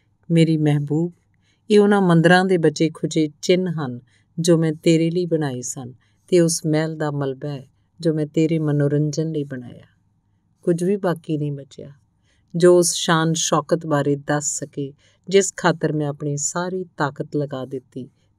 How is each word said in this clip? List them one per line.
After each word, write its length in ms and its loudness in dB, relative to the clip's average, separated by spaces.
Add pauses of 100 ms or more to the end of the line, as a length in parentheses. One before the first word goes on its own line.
(300)
ਮੇਰੀ 260 4
ਮਹਿਬੂਬ, 560 0 (580)
ਇਹ 100 6
ਉਹਨਾਂ 200 4
ਮੰਦਰਾਂ 440 6
ਦੇ 140 2
ਬਚੇ 320 2
ਖੁਚੇ 380 -2 (140)
ਚਿੰਨ੍ਹ 280 0
ਹਨ 300 -8 (380)
ਜੋ 200 2
ਮੈਂ 140 0
ਤੇਰੇ 380 2
ਲਈ 160 -2
ਬਣਾਏ 340 -4
ਸਨ 320 -12 (360)
ਤੇ 120 4
ਉਸ 260 0
ਮਹਿਲ 300 -2
ਦਾ 140 -4
ਮਲਬਾ 380 -6
ਹੈ 180 -10 (340)
ਜੋ 140 0
ਮੈਂ 120 -2
ਤੇਰੇ 320 0
ਮਨੋਰੰਜਨ 720 0
ਲਈ 140 -4
ਬਣਾਇਆ। 420 -14 (760)
ਕੁਝ 220 -2
ਵੀ 120 0
ਬਾਕੀ 420 -4
ਨਹੀਂ 140 -6
ਬਚਿਆ। 400 -16 (640)
ਜੋ 220 6
ਉਸ 160 2
ਸ਼ਾਨ 380 0
ਸ਼ੌਕਤ 540 -2
ਬਾਰੇ 300 0
ਦੱਸ 420 -4
ਸਕੇ 340 -10 (360)
ਜਿਸ 280 2
ਖਾਤਰ 360 -2
ਮੈਂ 160 -2
ਆਪਣੀ 280 -6
ਸਾਰੀ 480 -6
ਤਾਕਤ 520 -6
ਲਗਾ 280 -6
ਦਿੱਤੀ 460 -14 (280)